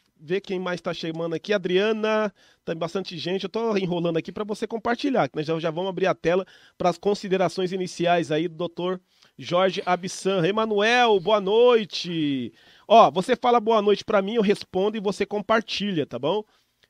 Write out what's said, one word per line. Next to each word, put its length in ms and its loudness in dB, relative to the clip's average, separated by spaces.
ver 220 -4
quem 180 -8
mais 220 -4
tá 140 -6
chamando 400 -6
aqui. 180 -4
Adriana, 840 0
tem 140 -6
bastante 400 -6
gente. 260 -4
Eu 60 -6
tô 260 -2
enrolando 400 -2
aqui 160 -4
pra 140 -6
você 200 -6
compartilhar, 600 0
que 80 -8
nós 100 -4
já, 140 -2
já 100 -2
vamos 200 -4
abrir 180 0
a 80 2
tela 300 0
pras 200 0
considerações 760 -2
iniciais 580 0
aí 160 0
do 80 -10
doutor 460 -6
Jorge 480 0
Abissan. 600 0
Emanuel, 720 2
boa 220 2
noite. 1120 2
Ó, 240 8
você 240 0
fala 240 2
boa 220 2
noite 220 2
pra 180 2
mim, 140 -4
eu 60 2
respondo 560 0
e 40 -8
você 240 -2
compartilha, 800 -2
tá 120 -10
bom? 260 -2